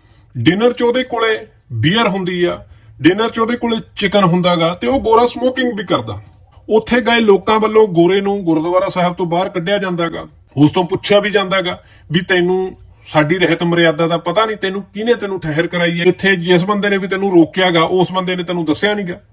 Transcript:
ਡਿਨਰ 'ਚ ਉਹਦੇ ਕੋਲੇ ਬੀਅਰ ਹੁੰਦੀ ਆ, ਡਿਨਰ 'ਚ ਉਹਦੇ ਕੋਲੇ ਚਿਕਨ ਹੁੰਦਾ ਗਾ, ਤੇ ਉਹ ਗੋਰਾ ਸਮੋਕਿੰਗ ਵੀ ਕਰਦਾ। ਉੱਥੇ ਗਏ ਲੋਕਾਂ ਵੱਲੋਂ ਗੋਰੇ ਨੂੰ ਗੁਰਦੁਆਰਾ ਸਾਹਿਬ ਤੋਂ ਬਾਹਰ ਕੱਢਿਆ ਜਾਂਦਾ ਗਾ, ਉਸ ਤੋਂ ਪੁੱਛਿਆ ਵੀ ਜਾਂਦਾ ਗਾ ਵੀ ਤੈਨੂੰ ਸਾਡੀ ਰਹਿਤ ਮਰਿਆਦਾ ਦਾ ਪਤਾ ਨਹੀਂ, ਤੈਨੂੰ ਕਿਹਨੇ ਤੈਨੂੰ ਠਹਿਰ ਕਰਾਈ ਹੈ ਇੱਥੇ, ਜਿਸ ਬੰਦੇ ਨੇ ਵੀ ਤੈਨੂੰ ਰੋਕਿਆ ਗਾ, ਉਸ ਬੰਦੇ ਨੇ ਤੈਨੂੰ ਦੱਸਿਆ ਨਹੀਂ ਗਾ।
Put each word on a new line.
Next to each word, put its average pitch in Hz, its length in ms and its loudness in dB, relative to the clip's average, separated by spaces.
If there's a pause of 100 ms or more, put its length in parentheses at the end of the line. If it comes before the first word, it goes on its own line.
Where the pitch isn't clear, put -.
(380)
ਡਿਨਰ 196 360 2
'ਚ 240 80 -6
ਉਹਦੇ 240 220 0
ਕੋਲੇ 226 440 -2 (260)
ਬੀਅਰ 180 340 2
ਹੁੰਦੀ 180 360 -2
ਆ, - 220 -4 (360)
ਡਿਨਰ 202 280 2
'ਚ 226 100 -8
ਉਹਦੇ 233 180 -2
ਕੋਲੇ 226 200 -2 (180)
ਚਿਕਨ 202 280 0
ਹੁੰਦਾ 175 320 2
ਗਾ, 165 180 0
ਤੇ 240 140 -6
ਉਹ 269 120 0
ਗੋਰਾ 226 260 4
ਸਮੋਕਿੰਗ 247 520 -2
ਵੀ 214 80 -8
ਕਰਦਾ। 113 360 -4 (480)
ਉੱਥੇ 220 320 2
ਗਏ 233 180 2
ਲੋਕਾਂ 214 400 4
ਵੱਲੋਂ 214 280 4
ਗੋਰੇ 175 340 2
ਨੂੰ 202 220 -4
ਗੁਰਦੁਆਰਾ 175 460 0
ਸਾਹਿਬ 175 240 -2
ਤੋਂ 180 120 -4
ਬਾਹਰ 170 240 -2
ਕੱਢਿਆ 185 280 -2
ਜਾਂਦਾ 175 320 -4
ਗਾ, 160 180 -10 (300)
ਉਸ 147 140 6
ਤੋਂ 185 120 0
ਪੁੱਛਿਆ 196 360 0
ਵੀ 202 100 -2
ਜਾਂਦਾ 190 320 0
ਗਾ 175 220 -8 (280)
ਵੀ 165 80 0
ਤੈਨੂੰ 185 580 -2 (300)
ਸਾਡੀ 156 300 0
ਰਹਿਤ 165 260 0
ਮਰਿਆਦਾ 165 440 0
ਦਾ 165 100 -2
ਪਤਾ 175 280 -2
ਨਹੀਂ, 214 120 -6
ਤੈਨੂੰ 196 240 -6
ਕਿਹਨੇ 220 320 -4
ਤੈਨੂੰ 196 260 -4
ਠਹਿਰ 160 280 -4
ਕਰਾਈ 170 320 -2
ਹੈ 175 60 -2
ਇੱਥੇ, 185 300 2
ਜਿਸ 175 300 2
ਬੰਦੇ 202 240 -2
ਨੇ 202 80 0
ਵੀ 190 100 -4
ਤੈਨੂੰ 190 240 -2
ਰੋਕਿਆ 180 400 4
ਗਾ, 165 100 2
ਉਸ 175 300 0
ਬੰਦੇ 180 240 -2
ਨੇ 180 80 -6
ਤੈਨੂੰ 175 220 -4
ਦੱਸਿਆ 196 280 0
ਨਹੀਂ 202 120 -4
ਗਾ। 170 160 -10 (120)